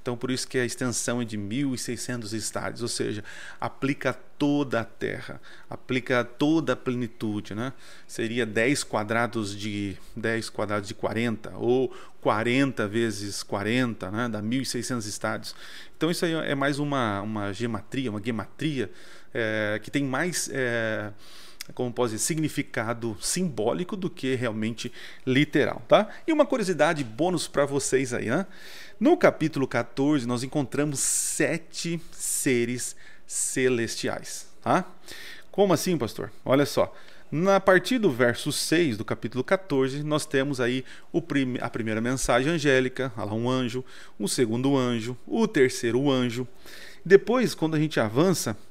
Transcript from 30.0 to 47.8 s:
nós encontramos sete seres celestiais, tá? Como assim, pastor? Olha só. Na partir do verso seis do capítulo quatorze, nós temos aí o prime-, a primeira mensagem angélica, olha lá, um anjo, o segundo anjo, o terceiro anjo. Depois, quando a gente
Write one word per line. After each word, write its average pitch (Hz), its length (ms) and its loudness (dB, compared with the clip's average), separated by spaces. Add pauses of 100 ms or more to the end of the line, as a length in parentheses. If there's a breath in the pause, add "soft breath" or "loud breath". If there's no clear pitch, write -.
nós 120 200 -2
encontramos 143 560 -2
sete - 1000 -2 (120)
seres 120 840 0 (320 loud breath)
celestiais, - 1200 0 (160)
tá? 156 220 4 (680 loud breath)
Como 196 220 6
assim, 165 260 2
pastor? 104 320 -4 (140)
Olha 139 200 6
só. 98 300 2 (360 loud breath)
Na 190 280 4
partir 190 400 6
do 208 100 6
verso 120 440 4
seis 160 440 2
do 107 80 -4
capítulo 120 380 -4
quatorze, 143 640 0
nós 151 200 0
temos 135 360 0
aí 127 240 0 (260 loud breath)
o 165 100 0
prime-, 127 400 0
a - 80 -4
primeira 110 320 -2
mensagem 127 520 2
angélica, 131 640 2
olha 104 100 -4
lá, 104 80 -2
um 117 160 0
anjo, 127 340 0 (320 loud breath)
o 202 120 -2
segundo 127 480 2
anjo, 123 400 0 (100)
o 226 220 2
terceiro 127 600 4
anjo. 123 380 2 (580 loud breath)
Depois, 196 500 8
quando 160 200 0
a 156 40 4
gente 151 200 2